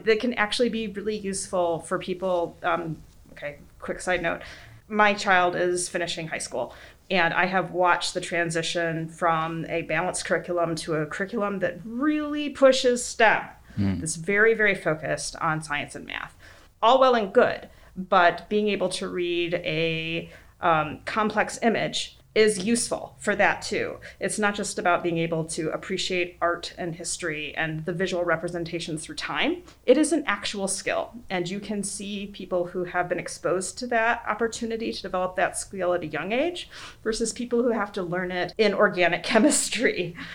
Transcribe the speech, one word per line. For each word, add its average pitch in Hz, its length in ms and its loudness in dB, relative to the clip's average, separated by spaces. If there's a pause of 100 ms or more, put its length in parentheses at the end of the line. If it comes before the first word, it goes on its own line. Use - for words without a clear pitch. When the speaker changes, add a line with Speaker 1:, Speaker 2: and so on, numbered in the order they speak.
Speaker 1:
that 220 140 4
can 254 160 -2
actually 214 340 0
be 226 200 -4
really 202 280 -4
useful 185 640 -2
for 185 220 -4
people. 180 640 -2
Um, 165 320 -2 (380)
okay, 147 240 -12 (200)
quick - 220 -8
side 180 200 0
note. 165 200 -2 (480)
My 208 260 4
child 180 400 4
is 180 340 0
finishing 170 380 -4
high 104 120 -6
school, - 360 -6 (340)
and 175 240 4
I 180 140 2
have 180 240 0
watched 175 440 2
the 185 60 -4
transition 165 880 -2
from 165 600 0
a 165 140 -2
balanced 175 420 -2
curriculum 170 520 0
to 160 180 -4
a 151 120 0
curriculum 202 540 -4
that - 240 -2
really 294 640 -2
pushes 254 540 6
stem. 208 380 4 (360)
Speaker 2:
Mm. 196 220 2
Speaker 1:
That's 160 160 -4
very, 202 380 4
very 208 200 4
focused 156 640 -2
on 156 260 0
science 143 320 -6
and 82 120 -12
math. - 280 -8 (480)
All 240 160 8
well 254 160 6
and 202 180 0
good, - 360 4 (280)
but 180 520 4
being 208 200 2
able 190 200 0 (120)
to 190 80 -4
read 175 460 -2
a, 165 760 -2 (320)
um, 156 440 2
complex 214 580 0
image - 540 0 (160)
is 214 320 4
useful - 540 -2
for 208 160 -2
that 185 260 2
too. 117 360 -4 (240)
It's 196 180 -4
not 208 160 2
just 208 240 -6
about 175 240 2
being 170 160 0
able 165 280 0
to 160 240 -4
appreciate 180 680 -4
art 170 380 -2
and 170 160 -6
history 160 640 -6
and 156 300 -4
the 185 60 -2
visual 180 300 -2
representations 170 800 -2
through 156 140 -12
time. 190 480 -2 (200)
It 269 140 6
is 302 140 2
an 320 160 2
actual 202 400 -2
skill, - 440 -4 (160)
and 180 220 -4
you 202 80 -6
can 208 240 -4
see 202 460 -8
people 180 380 -4
who 180 180 -4
have 175 240 -2
been 170 100 -2
exposed 175 600 -4
to 247 100 -8
that 233 400 2
opportunity 226 640 -4
to - 100 -10
develop 185 340 -4
that 180 220 0
skill 180 340 -2
at 175 120 -2
a - 20 -6
young 156 240 -6
age 311 400 -2 (320)
versus 220 300 -2
people 240 320 0
who 247 80 2
have 202 220 -2
to 196 100 -4
learn 180 260 -2
it 180 260 -2
in 208 180 4
organic 175 500 4
<laughs> - 80 -2
chemistry. 214 840 2 (200)